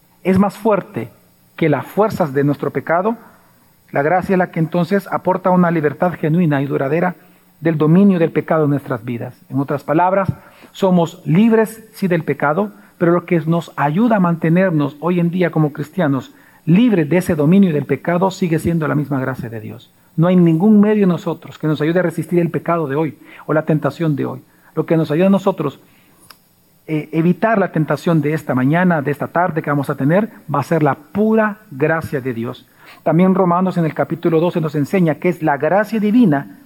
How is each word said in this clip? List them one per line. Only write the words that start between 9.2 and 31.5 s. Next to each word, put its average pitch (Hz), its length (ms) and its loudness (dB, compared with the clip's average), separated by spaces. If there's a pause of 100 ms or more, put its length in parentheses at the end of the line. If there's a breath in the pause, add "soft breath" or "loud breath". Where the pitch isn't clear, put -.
En 131 100 -4
otras 143 240 -4
palabras, 185 460 0 (420 loud breath)
somos 180 540 0
libres, 220 580 2 (100)
sí, 196 140 -6
del 165 160 0
pecado, 156 480 -2 (260 loud breath)
pero 170 140 2
lo 175 140 0
que 175 160 0
nos 160 340 -2
ayuda 196 420 0
a - 20 0
mantenernos 165 800 0
hoy 175 200 -2
en 170 120 0
día 175 200 0
como 156 220 0
cristianos 143 580 -4 (340 soft breath)
libres 185 440 4
de 170 80 2
ese 180 180 -2
dominio 170 380 4
del 143 120 -2
pecado 175 440 -2
sigue 165 300 -2
siendo 165 280 -2
la 139 80 -2
misma 143 240 -2
gracia 127 300 -6
de 113 100 -10
Dios. 107 300 -16 (260 soft breath)
No 160 120 2
hay 185 80 4
ningún 180 440 4
medio 208 240 4
en 185 60 2
nosotros 160 480 -6
que 156 100 -4
nos 147 140 0
ayude 165 180 0
a 175 40 0
resistir 170 360 -2
el 170 100 0
pecado 165 380 -2
de 135 80 -4
hoy 156 220 -4 (280 loud breath)
o 151 80 -2
la 156 100 2
tentación 156 520 -2
de 131 100 -4
hoy. 123 160 -10 (340 soft breath)
Lo 156 100 -2
que 165 120 0
nos 156 120 -2
ayuda 170 180 2
a 196 40 4
nosotros, 185 480 -2 (1080 soft breath)
eh, 151 240 -6
evitar 180 460 0
la 185 140 0
tentación 160 500 0
de 147 120 -2
esta 147 220 -4
mañana, 156 460 2
de 143 100 -4
esta 131 160 -6
tarde 170 340 -2
que 160 80 -6
vamos 147 200 -2
a 143 60 -2
tener, 175 340 0 (240 loud breath)
va 143 60 0
a 135 40 -2
ser 160 200 0
la 135 120 2
pura 214 640 -2 (120)